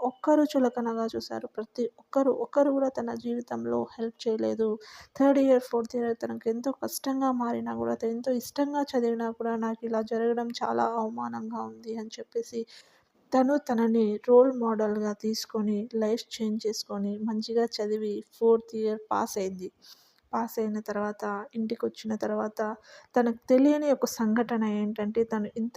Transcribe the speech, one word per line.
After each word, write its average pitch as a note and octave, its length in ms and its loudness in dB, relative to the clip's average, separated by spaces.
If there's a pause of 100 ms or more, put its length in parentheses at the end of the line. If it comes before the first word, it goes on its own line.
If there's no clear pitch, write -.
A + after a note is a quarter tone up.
ఒక్కరూ D4+ 420 4
చులకనగా A#3 600 0
చూశారు, A3+ 420 -6
ప్రతి A3+ 380 -6 (120)
ఒక్కరు, C4+ 420 2
ఒక్కరు C#4+ 320 2
కూడా C4+ 200 2
తన A#3 240 -6
జీవితంలో A#3+ 640 -4 (100)
హెల్ప్ A3+ 300 -8
చేయలేదు. A3 480 0 (480)
థర్డ్ C#4 240 6
ఇయర్, C4 240 6
ఫోర్త్ A#3 320 -4
ఇయర్ A#3 220 -2
తనకు A#3 300 -4
ఎంతో A#3+ 280 -2
కష్టంగా C4+ 560 -2
మారినా A#3 440 -2
కూడా, A#3 200 0
తను A#3 160 -2
ఎంతో B3 240 -2
ఇష్టంగా C#4+ 500 0
చదివినా A#3 460 0
కూడా, A3+ 240 -2
నాకు A3+ 280 -4
ఇలా A3+ 240 0
జరగడం A#3 480 0
చాలా A#3 380 2
అవమానంగా A#3 720 -4
ఉంది" A3+ 320 -12
అని A3 160 -10
చెప్పేసి A#3 480 -8 (720)
తను C4 280 4
తనని A3+ 440 2 (160)
రోల్ B3 340 8
మోడల్‌గా G#3+ 600 0
తీసుకొని, A3 600 -4 (180)
లైఫ్ A3 360 0
చేంజ్ A3 300 -4
చేసుకొని, G#3 520 -4 (100)
మంచిగా A3+ 480 0
చదివి G#3+ 420 -2 (180)
ఫోర్త్ A3+ 440 2
ఇయర్ A3 320 -2
పాస్ G#3+ 300 -2
అయింది. F#3+ 320 -4 (640)
పాస్ A#3 260 -4
అయిన G#3+ 220 -2
తర్వాత, G#3 420 -6 (320)
ఇంటికి A3+ 300 -4
వచ్చిన A3+ 320 -6
తర్వాత G#3+ 440 -4 (540)
తనకు A#3 340 2
తెలియని D4 440 6
ఒక B3+ 180 0
సంఘటన A3+ 540 0 (100)
ఏంటంటే, G#3 500 -2
తను A3 320 -4
ఇంత A3+ 200 -4